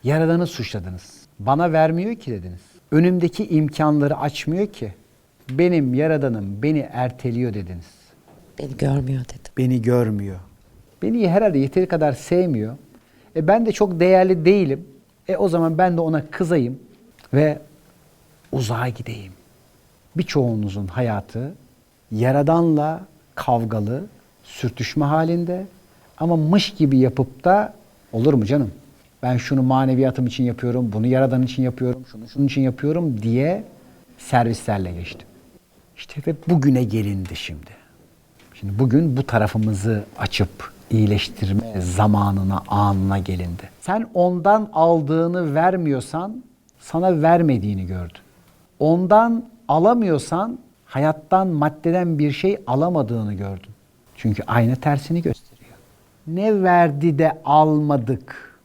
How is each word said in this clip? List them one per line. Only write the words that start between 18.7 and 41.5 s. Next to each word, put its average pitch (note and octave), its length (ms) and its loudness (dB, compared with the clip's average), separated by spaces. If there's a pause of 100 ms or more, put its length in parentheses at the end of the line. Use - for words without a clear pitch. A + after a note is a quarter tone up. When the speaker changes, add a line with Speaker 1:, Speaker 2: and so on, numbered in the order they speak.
Speaker 1:
gideyim." G#2+ 420 -12 (840)
Birçoğunuzun G#2+ 720 -2
hayatı A#2 680 -6 (580)
Yaradan'la D3+ 880 2 (340)
kavgalı, A2+ 680 -2 (400)
sürtüşme - 640 -6
halinde E3+ 600 -2 (520)
ama E3+ 180 0
mış D#3+ 380 2
gibi C#3 240 2
yapıp B2+ 460 0
da, G3+ 300 2 (400)
"Olur B2+ 200 2
mu A2+ 120 2
canım? A#2+ 260 0 (520)
Ben B2+ 140 0
şunu C3 260 0
maneviyatım C3 640 0
için B2 160 -4
yapıyorum, A#2+ 500 -2
bunu A2 140 -2
Yaradan C3 360 2
için B2+ 200 -4
yapıyorum, B2+ 480 -4
şunu A2 180 -18
şunun C#3 160 0
için C3+ 160 0
yapıyorum." C#3 600 -2
diye C#3 420 0 (540)
servislerle G#2+ 720 -2
geçti. E2+ 340 -12 (720)
İşte - 300 -14
ve D#3+ 80 -2 (140)
bugüne C3+ 340 4
gelindi G2 520 -4
şimdi. - 340 -12 (840)
Şimdi G2 260 -6
bugün C3 380 2
bu C3+ 60 -2
tarafımızı G#2+ 800 0 (140)
açıp - 540 -4 (200)
iyileştirme G#2 920 0